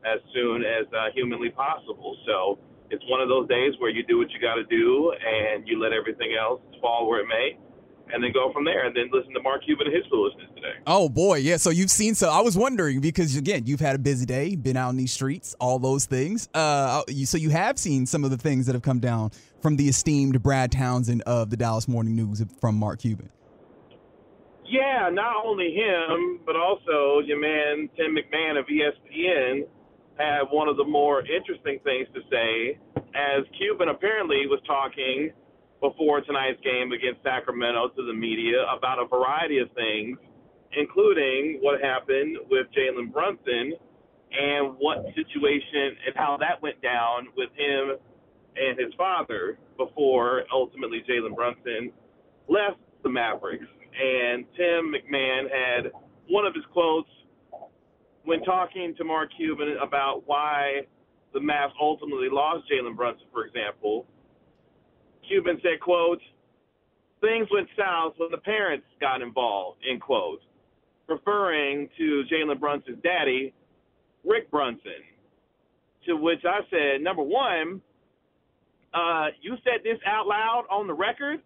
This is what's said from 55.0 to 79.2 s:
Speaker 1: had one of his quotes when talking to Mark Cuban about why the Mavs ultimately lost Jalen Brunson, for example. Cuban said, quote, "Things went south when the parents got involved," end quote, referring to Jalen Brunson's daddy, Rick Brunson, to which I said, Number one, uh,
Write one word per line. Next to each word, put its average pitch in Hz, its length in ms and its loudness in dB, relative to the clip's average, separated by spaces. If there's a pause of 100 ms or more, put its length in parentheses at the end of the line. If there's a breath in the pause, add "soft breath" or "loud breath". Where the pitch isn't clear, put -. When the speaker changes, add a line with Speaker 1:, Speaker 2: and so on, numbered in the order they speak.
Speaker 1:
had 127 420 -2 (360)
one 202 180 2
of 185 80 -2
his 156 180 -8
quotes 160 380 2 (1120)
when 165 200 0
talking 180 540 -2
to 170 60 -6
Mark 160 320 -2
Cuban 151 460 -4
about 135 440 -2
why 143 560 0 (520)
the 135 60 -2
Mavs 147 320 0 (100)
ultimately 147 480 0
lost 151 420 0
Jalen 123 240 -2
Brunson, 117 380 -4
for 113 120 -4
example. 107 600 -4 (1200)
Cuban 175 360 0
said, 165 180 2
quote, 170 400 2 (1000)
"Things 220 300 2
went 196 160 0 (100)
south 170 400 0
when 165 140 -2
the 165 60 -6
parents 196 480 -2 (160)
got 131 200 -2
involved," 110 580 -2 (100)
end 120 120 -4
quote, 92 400 -2 (640)
referring 156 920 -2
to 151 340 2
Jalen 151 280 0
Brunson's 139 440 -4
daddy, 135 500 0 (720)
Rick 226 280 0
Brunson, 113 520 -4 (1000)
to 175 100 0
which 160 300 0
I 190 140 0 (100)
said, 143 320 0
Number 170 220 -2
one, 185 580 -2 (1120)
uh, 165 340 0 (140)